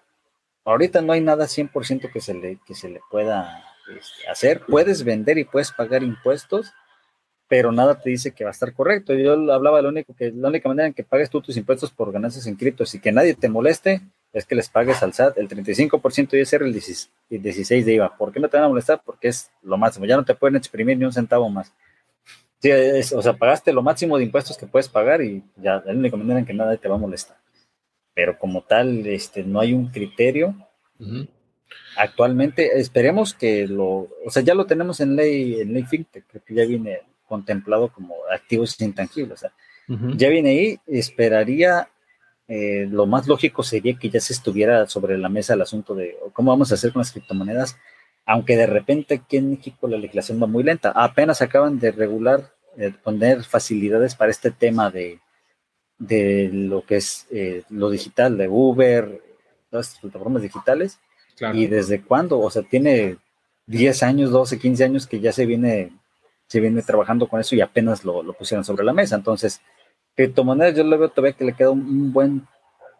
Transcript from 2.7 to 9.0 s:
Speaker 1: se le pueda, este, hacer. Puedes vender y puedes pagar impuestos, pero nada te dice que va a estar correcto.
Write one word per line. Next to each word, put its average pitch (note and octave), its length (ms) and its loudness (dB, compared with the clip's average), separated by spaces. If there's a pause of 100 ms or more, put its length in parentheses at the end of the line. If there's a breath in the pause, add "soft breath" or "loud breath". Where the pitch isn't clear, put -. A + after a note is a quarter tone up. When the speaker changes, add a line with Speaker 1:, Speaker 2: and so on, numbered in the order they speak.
Speaker 1:
se F#2 140 -14
le F2 120 -16 (100)
pueda, G2+ 540 -4 (240)
este, - 400 -20
hacer. D3+ 320 0
Puedes D#3 420 2
vender A#2 360 0
y D3+ 60 -2
puedes C#3 280 -2
pagar B2 300 -2
impuestos, C3+ 720 -4 (760)
pero A#2+ 240 4
nada C3+ 280 4
te C3 100 -4
dice B2+ 220 -4
que - 120 -10
va G2+ 60 -6
a - 20 -8
estar A#2+ 220 -6
correcto. F3+ 400 0